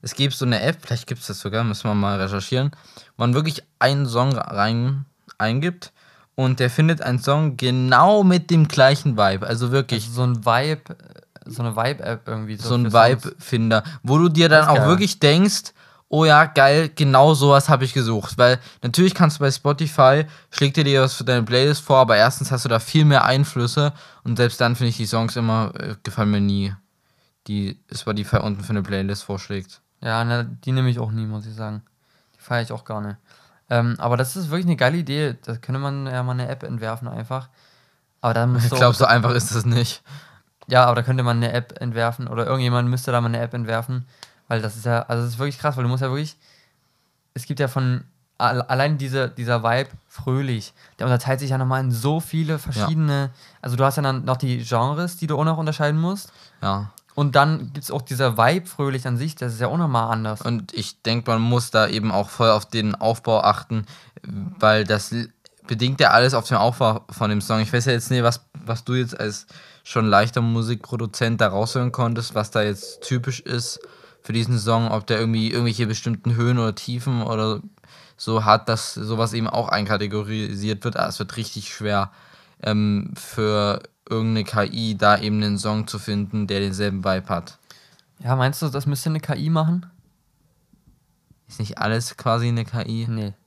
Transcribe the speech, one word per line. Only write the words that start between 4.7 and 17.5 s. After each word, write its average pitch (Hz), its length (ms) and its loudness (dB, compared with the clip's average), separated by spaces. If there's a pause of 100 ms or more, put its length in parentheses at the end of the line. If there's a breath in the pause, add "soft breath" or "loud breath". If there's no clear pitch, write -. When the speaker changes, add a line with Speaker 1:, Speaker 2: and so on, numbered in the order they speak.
Speaker 1:
eingibt 139 540 -2 (420 soft breath)
und 131 260 0
der 123 120 2
findet 160 320 2
einen 123 160 -2
Song 143 360 0
genau 127 680 4
mit 180 260 4
dem 160 180 6
gleichen 139 480 4
Vibe, 98 300 2
also 117 260 -2
wirklich 120 340 -2
Speaker 2:
Also 117 100 -12
so 127 80 0
ein 120 220 0
Vibe, 135 500 -2 (500)
so 113 160 -10
eine 113 140 -4
Vibe-App 117 520 -4
irgendwie, 110 280 -8
so 110 140 -10
Speaker 1:
so 123 60 2
ein 120 100 2
Speaker 2:
für 107 60 0
Songs. 117 340 6
Speaker 1:
Vibe-Finder, 113 580 0 (180 loud breath)
wo 135 160 2
du 175 120 6
dir 165 200 4
dann 156 120 10
Speaker 2:
Das 151 60 4
ist 151 60 6
Speaker 1:
auch 131 40 6
Speaker 2:
geil. - 100 4
Speaker 1:
wirklich 185 320 2
denkst, 170 540 4 (360 soft breath)
„Oh 156 160 4
ja, 151 200 8
geil, 147 500 6
genau 143 400 8
sowas 139 340 6